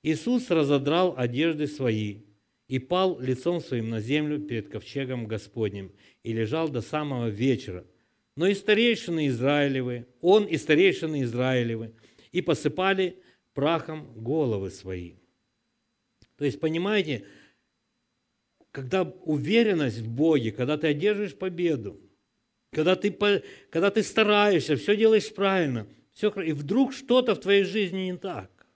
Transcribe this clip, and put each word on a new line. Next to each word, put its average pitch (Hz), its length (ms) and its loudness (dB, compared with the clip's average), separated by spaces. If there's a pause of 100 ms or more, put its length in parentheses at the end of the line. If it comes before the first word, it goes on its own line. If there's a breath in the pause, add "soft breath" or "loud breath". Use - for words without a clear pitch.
Иисус 233 480 -2
разодрал 151 640 2
одежды 143 520 0
свои 107 540 -4 (440)
и 131 140 -2
пал 180 400 0
лицом 131 400 -2
своим 113 280 -4
на 113 120 -4
землю 147 400 -2
перед 117 280 -8
ковчегом 123 580 -8
Господним 101 680 -6 (320 soft breath)
и 113 80 -6
лежал 113 360 -2
до 127 120 -4
самого 139 480 -4
вечера. 104 580 -2 (480)
Но 170 140 0
и 202 60 2
старейшины 202 760 2
Израилевы, 131 760 0 (140)
он 202 240 6
и 170 120 -2
старейшины 156 680 2
Израилевы, 120 720 -2 (380 soft breath)
и 170 100 -2
посыпали 185 800 0 (320 soft breath)
прахом 151 640 -2
головы 113 540 -2
свои. 90 440 -12 (1200)
То 147 100 -4
есть, 143 120 -2
понимаете, 165 680 -2 (1400 loud breath)
когда 139 320 -4
уверенность 156 960 0
в 110 100 -8
Боге, 127 440 2
когда 135 260 -2
ты 160 80 -2
одерживаешь 190 500 0
победу, 165 640 -4 (720)
когда 156 260 2
ты 208 140 -2
по-, 202 320 0 (260 loud breath)
когда 190 220 2
ты 214 120 0
стараешься, 208 760 4
всё 202 200 2
делаешь 220 380 4
правильно, 170 520 0 (280 soft breath)
всё 208 160 0
хо-, 202 100 -8
и 160 120 -2
вдруг 180 420 0
что-то 247 400 2
в - 60 -4
твоей 196 240 4
жизни 185 460 -2
не 180 60 -8
так. - 600 -12